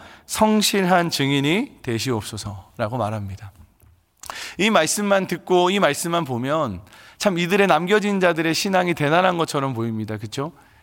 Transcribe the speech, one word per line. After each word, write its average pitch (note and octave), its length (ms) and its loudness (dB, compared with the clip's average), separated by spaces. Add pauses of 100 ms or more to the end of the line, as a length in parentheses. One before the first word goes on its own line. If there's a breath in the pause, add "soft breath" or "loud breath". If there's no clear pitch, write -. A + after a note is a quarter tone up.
(260 loud breath)
성실한 F#3+ 840 2
증인이 C#3+ 720 0
되시옵소서"라고 A2 1120 -6
말합니다. G#2 540 -6 (1080 loud breath)
이 G#3 120 2
말씀만 G3 560 2
듣고 F3+ 440 2
이 G3+ 100 2
말씀만 E3+ 440 0
보면 C3 560 -4 (360 loud breath)
참 G3 200 0
이들의 F3+ 300 2
남겨진 F#3+ 540 2
자들의 E3 340 2
신앙이 F3+ 400 0
대단한 F3 420 2
것처럼 C#3 380 -2
보입니다. A2 420 -4
그쵸? B2 360 -8 (300 soft breath)